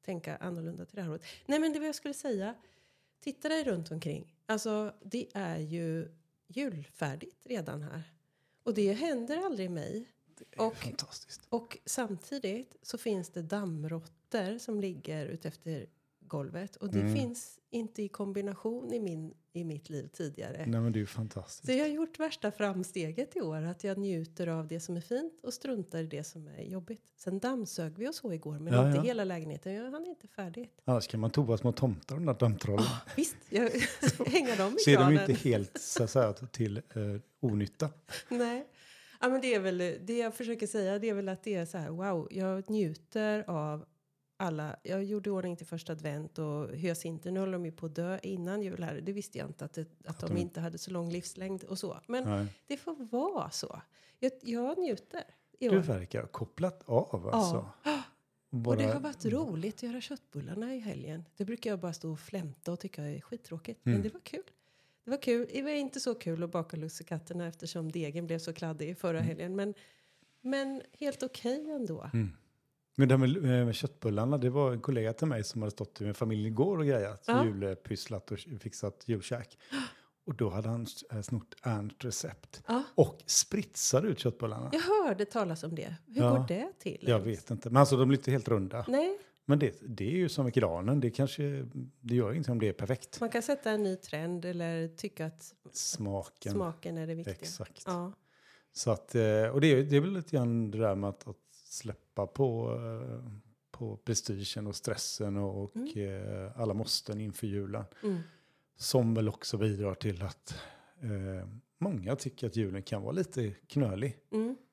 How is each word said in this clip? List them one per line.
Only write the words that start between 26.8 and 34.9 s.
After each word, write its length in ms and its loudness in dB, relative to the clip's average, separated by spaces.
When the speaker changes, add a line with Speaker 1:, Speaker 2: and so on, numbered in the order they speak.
Speaker 1:
Sen 220 -4
dammsög 600 -2
vi 100 -2
och 60 -4
så 180 -6
igår, 260 -6
men 160 0
Speaker 2:
Ja, 120 10
Speaker 1:
inte 120 6
Speaker 2:
ja. 40 4
Speaker 1:
hela 220 0
lägenheten. 500 -4
Jag 160 -8
hann 160 -8
inte 220 -12
färdigt. 560 -10
Speaker 2:
Annars 240 4
kan 120 -2
man 100 2
toa 280 4
små 140 4
tomtar, 440 0
de 100 -2
där 80 2
dammtrollen. 540 4
Speaker 1:
Ja, 120 -2
visst. 200 0
Jag 140 2
<laughs> 640 2
hänger 320 4
dem 180 2
i 40 2
Speaker 2:
Så 100 8